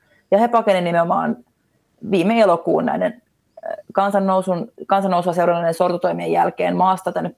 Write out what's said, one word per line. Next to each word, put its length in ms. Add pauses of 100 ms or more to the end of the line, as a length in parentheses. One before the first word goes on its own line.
(300)
Ja 80
he 100
pakeni 320
nimenomaan 560 (760)
viime 300
elokuun 460
näiden, 260
äh, 640 (160)
kansannousun-, 800 (160)
kansannousua 460
seuranneiden 420
sortotoimien 580
jälkeen 440
maasta 360
tänne 260